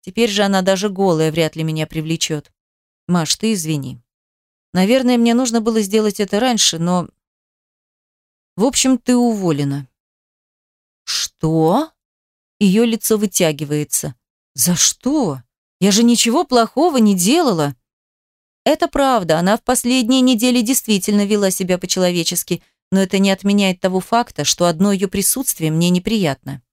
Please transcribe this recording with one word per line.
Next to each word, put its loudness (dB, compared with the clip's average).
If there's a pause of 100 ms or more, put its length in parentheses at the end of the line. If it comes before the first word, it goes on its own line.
Теперь -2
же 0
она 2
даже 0
голая 0
вряд -2
ли -6
меня -4
привлечет. -6 (560)
"Маш, 0
ты -2
извини. -6 (720)
Наверное, 2
мне 4
нужно 0
было 0
сделать 0
это -2
раньше, -2
но... -2 (1500)
В 0
общем, 2
ты 0
уволена". -2 (1160)
"Что?" -2 (680)
Ее 4
лицо -2
вытягивается. -4 (400)
"За 0
что? -2 (400)
Я 4
же 4
ничего 2
плохого 2
не 4
делала". 0 (880)
Это 0
правда, 0
она 2
в -6
последние 0
недели 2
действительно 0
вела 0
себя -2
по-человечески, -2 (280)
но 2
это 0
не 2
отменяет 0
того -2
факта, -4
что -2
одно 2
ее -2
присутствие -4
мне 2
неприятно. -2 (120)